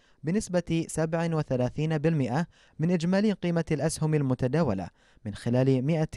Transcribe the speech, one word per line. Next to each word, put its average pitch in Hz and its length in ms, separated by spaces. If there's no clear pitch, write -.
بنسبة 170 640
سبعة 165 460
وثلاثين 147 640
بالمئة 147 480
من 165 120
إجمالي 190 420
قيمة 170 380
الأسهم 156 440
المتداولة 131 720
من 104 100
خلال 127 520
مائة 156 300